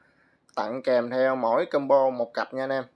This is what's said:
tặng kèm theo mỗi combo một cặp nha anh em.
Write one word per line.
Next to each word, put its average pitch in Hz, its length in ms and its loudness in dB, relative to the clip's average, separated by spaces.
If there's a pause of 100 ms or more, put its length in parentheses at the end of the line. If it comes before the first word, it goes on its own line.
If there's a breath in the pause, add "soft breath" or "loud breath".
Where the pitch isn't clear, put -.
(540 soft breath)
tặng 117 280 -6
kèm 120 280 2
theo 131 260 0
mỗi 127 300 2
combo 139 440 2
một 120 240 -6
cặp 113 200 -6
nha 131 100 -6
anh 135 60 -4
em. 131 140 -4 (120)